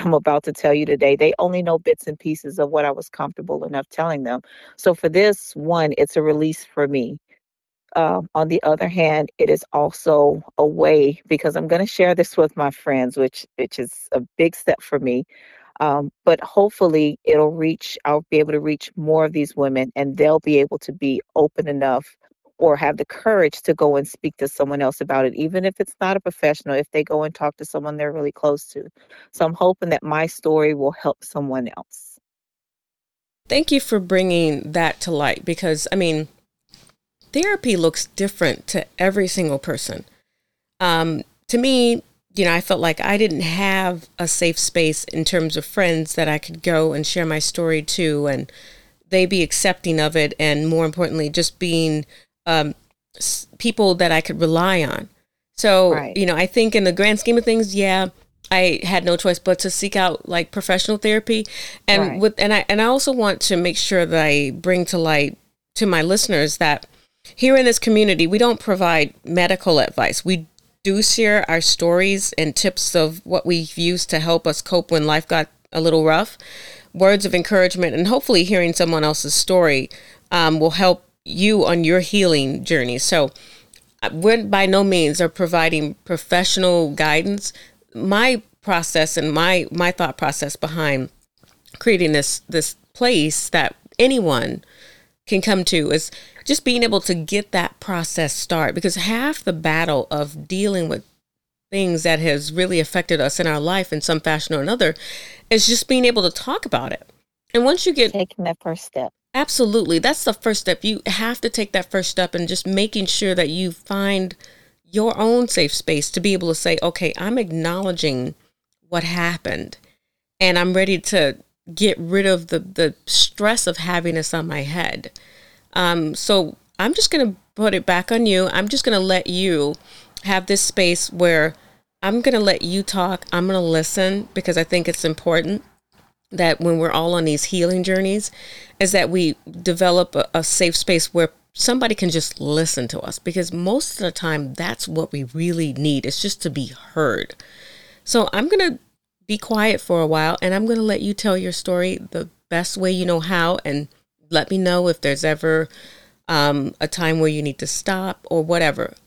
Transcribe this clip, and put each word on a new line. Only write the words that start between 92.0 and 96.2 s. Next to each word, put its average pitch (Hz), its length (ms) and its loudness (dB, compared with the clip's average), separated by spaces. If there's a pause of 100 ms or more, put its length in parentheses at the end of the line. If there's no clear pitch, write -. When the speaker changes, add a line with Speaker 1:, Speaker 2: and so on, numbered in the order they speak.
Speaker 2:
this, - 340 0
this 160 300 -4 (160)
place 185 560 0
that 151 260 0 (240)
anyone 165 640 2 (640)
can 190 160 0
come 190 240 0
to 156 260 0
is 156 180 0 (360)